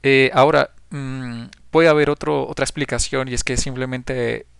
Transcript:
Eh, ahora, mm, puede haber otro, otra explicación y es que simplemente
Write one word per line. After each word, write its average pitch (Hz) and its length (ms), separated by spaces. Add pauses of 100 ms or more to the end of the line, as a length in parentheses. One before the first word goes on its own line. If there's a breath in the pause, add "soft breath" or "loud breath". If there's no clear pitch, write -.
Eh, 135 300
ahora, 139 360 (220)
mm, 131 540 (260)
puede 165 180
haber 151 200
otro, 147 380
otra - 160
explicación 131 640
y 123 60
es 117 100
que 127 140
simplemente 127 880 (140)